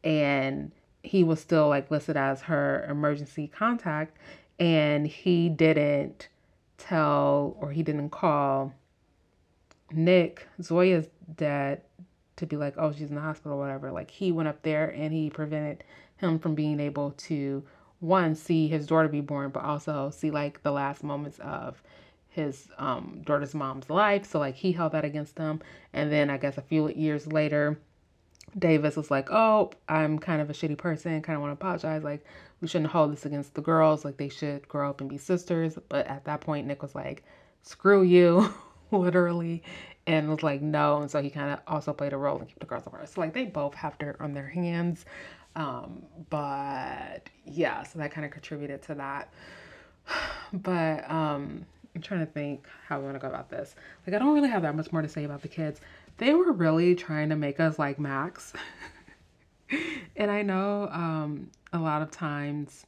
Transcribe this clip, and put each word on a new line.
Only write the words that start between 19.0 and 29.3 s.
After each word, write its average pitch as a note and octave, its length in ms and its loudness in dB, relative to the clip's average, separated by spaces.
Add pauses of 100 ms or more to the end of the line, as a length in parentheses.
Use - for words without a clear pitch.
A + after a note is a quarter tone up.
be D3 120 -2
born, C#3+ 300 -6
but - 120 -6
also D3 480 -4
see, D3+ 200 -4
like, D3 320 -4
the D3 80 0
last C#3 320 -4
moments D3 360 -8
of C3+ 420 -10 (480)
his, D3 480 -6
um, C3+ 480 -6
daughter's C#3+ 280 0
mom's C3+ 360 -6
life. G3+ 360 4
So, - 140 -2
like, C3+ 160 -2
he F#3 160 0
held E3 220 0
that D#3 120 0
against D3 300 -6
them. D#3 260 -4 (320)
And D3 180 -2
then D3 180 4
I C#3 80 -2
guess C#3 200 -2
a C#3+ 40 -8
few D3+ 280 2
years D3+ 380 -2
later, D3+ 500 2 (800)
Davis D#3 400 4
was D3+ 140 -2
like, C3+ 200 0